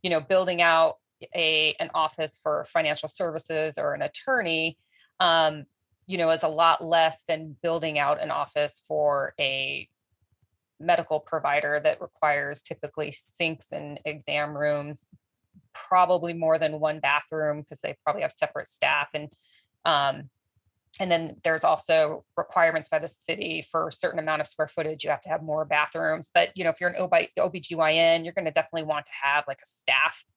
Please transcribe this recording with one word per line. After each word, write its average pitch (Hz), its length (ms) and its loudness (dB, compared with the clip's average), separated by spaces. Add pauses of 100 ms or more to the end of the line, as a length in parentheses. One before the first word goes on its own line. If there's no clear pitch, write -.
you 180 80 0
know, 156 100 2
building 185 400 2
out 165 360 6 (380)
a, 156 440 2
an - 160 -4
office 156 480 -2
for 151 220 -2
financial 156 440 -2
services 156 720 -4
or 147 160 -2
an 143 80 -6
attorney, 165 760 -2 (420)
um, 160 440 4 (440)
you 185 100 -6
know, 165 140 2
is 160 100 2
a 165 60 0
lot 160 360 4
less 160 440 2
than 156 340 -4
building 160 380 -2
out 143 200 0
an 151 120 -4
office 151 560 -4
for 147 520 0
a 135 480 -4 (920)
medical 165 400 0
provider 147 640 -2
that - 180 2
requires 143 640 -2
typically 147 480 -8
sinks - 600 -6
and 147 340 -10
exam 147 520 -4
rooms, 147 480 -2 (680)
probably 175 600 2
more 160 240 2
than 156 220 0
one 156 200 0
bathroom 147 640 -2
'cause - 180 -18
they 156 220 -6
probably 151 200 -2
have 156 80 -4
separate - 360 -6
staff. 143 460 -2
And, 151 180 -8 (540)
um, 143 460 0 (680)
and 190 120 0
then 165 320 -2
there's 160 200 0
also 156 640 2 (100)
requirements 165 540 0
by 156 100 0
the 160 80 -6
city 165 540 -6
for 165 280 -4
a - 20 -10
certain 170 280 -4
amount 156 220 -2
of 147 60 -4
square 156 200 -4
footage. 156 360 -6
You 156 80 -2
have 143 100 -2
to 175 80 -16
have 156 140 -2
more 156 200 -2
bathrooms. 156 680 -2
But, 170 240 2
you 185 60 -6
know, 165 80 2
if 165 100 -6
you're 180 80 2
an 175 80 -6
O 180 100 -2
B, 165 300 4
O 185 120 2
B 165 100 -8
G 165 160 -8
Y 156 180 4
N, 165 320 4
you're 170 80 -10
gonna 165 180 -2
definitely 160 320 -2
want 151 220 -4
to - 60 -20 (100)
have, 143 260 2
like, 135 140 -8
a - 40 -20
staff - 600 0 (120)